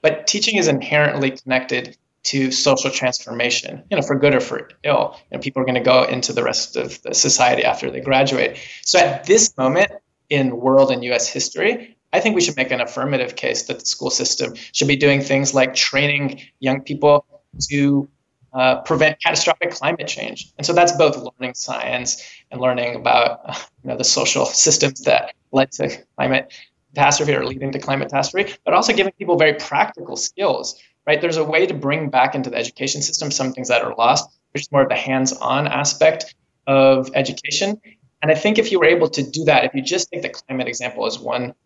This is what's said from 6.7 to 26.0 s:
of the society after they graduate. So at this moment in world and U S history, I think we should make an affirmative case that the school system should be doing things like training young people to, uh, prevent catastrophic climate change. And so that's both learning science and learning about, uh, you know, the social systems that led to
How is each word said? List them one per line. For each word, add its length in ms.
of 260
the 100
society 520
after 260
they 100
graduate. 560
So 160
at 240
this 320
moment 340
in 300
world 340
and 100
U 100
S 160
history, 680
I 80
think 160
we 40
should 160
make 140
an 100
affirmative 540
case 300
that 160
the 60
school 240
system 440
should 160
be 100
doing 240
things 340
like 200
training 680
young 220
people 420
to, 380
uh, 280
prevent 400
catastrophic 500
climate 340
change. 520
And 80
so 80
that's 180
both 240
learning 380
science 680
and 100
learning 360
about, 500
uh, 80
you 80
know, 60
the 80
social 420
systems 560
that 320
led 200
to 260